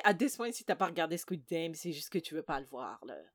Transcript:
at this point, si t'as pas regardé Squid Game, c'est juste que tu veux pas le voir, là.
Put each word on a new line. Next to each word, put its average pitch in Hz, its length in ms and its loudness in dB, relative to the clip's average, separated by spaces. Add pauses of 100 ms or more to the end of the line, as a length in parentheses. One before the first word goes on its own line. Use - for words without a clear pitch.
at 208 80 10
this 233 240 2
point, 233 160 -2
si - 100 -8
t'as 190 120 2
pas 190 100 2
regardé 165 320 2
Squid 165 280 -4
Game, 165 300 -2
c'est 170 160 -6
juste 147 200 -6
que 165 80 2
tu 160 140 -10
veux 156 100 -2
pas 139 180 -2
le 135 60 -12
voir, 117 380 -8
là. 120 100 -10 (180)